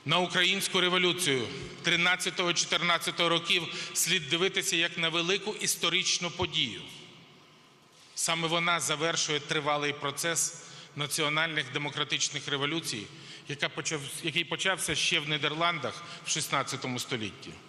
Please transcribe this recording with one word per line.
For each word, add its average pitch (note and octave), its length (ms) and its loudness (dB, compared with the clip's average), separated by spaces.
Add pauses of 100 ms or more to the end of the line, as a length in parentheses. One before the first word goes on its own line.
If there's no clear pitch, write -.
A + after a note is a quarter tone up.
На D#3+ 140 4
українську F3+ 640 4
революцію F3 640 4 (360)
тринадцятого-чотирнадцятого F3 1500 2
років E3+ 340 2 (320)
слід E3 340 2
дивитися F#3 480 2
як E3+ 220 0
на E3 100 2
велику F3+ 460 0
історичну F3 760 0
подію. D3 500 -2 (1300)
Саме E3 340 0
вона E3+ 320 2
завершує D3+ 600 0
тривалий D3 520 0
процес C#3+ 680 -2 (340)
національних D3+ 760 0
демократичних D3 760 -2
революцій, C#3+ 540 -2 (460)
яка D3 200 -2
почав-, D3+ 320 -4 (220)
який E3 220 0
почався E3 500 0
ще E3 260 2
в D3 80 -6
Нідерландах D3+ 760 0 (220)
в - 40 -6
шістнадцятому C3+ 680 -2
столітті. G#2+ 520 -6 (180)